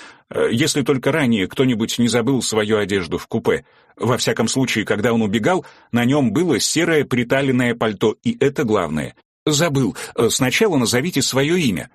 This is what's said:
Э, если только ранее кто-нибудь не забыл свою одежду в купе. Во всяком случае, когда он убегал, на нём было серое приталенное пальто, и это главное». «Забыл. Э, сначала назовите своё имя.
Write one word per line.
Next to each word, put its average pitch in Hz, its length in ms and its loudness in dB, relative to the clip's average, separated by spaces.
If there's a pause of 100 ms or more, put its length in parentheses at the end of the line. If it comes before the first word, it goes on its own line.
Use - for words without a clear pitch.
(300)
Э, - 200 0
если 143 320 0
только 135 300 0
ранее 117 360 2
кто-нибудь 120 500 0
не 120 100 2
забыл 117 320 0
свою 107 380 0
одежду 92 400 -2
в - 80 -14
купе. 107 400 -2 (300)
Во 117 200 0
всяком 113 320 0
случае, 120 360 -2
когда 110 280 0
он 117 80 2
убегал, 113 460 0 (260)
на 117 120 2
нём 131 280 2
было 147 280 2
серое 160 440 0
приталенное 123 680 0
пальто, 110 480 0
и 117 180 -2
это 139 240 0
главное». 80 500 -2 (320)
«Забыл. 143 500 0 (180)
Э, 117 160 2
сначала 165 460 2
назовите 123 460 0
своё 143 340 0
имя. 113 380 -2